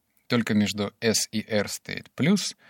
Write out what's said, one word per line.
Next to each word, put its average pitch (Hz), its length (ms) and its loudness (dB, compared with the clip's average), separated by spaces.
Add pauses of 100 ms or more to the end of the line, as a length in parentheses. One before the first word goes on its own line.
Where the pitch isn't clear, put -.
(280)
Только 117 260 0
между 101 460 2
С 113 320 2
и 110 160 -4
Р 104 200 0
стоит - 440 -12
плюс, 180 440 0 (140)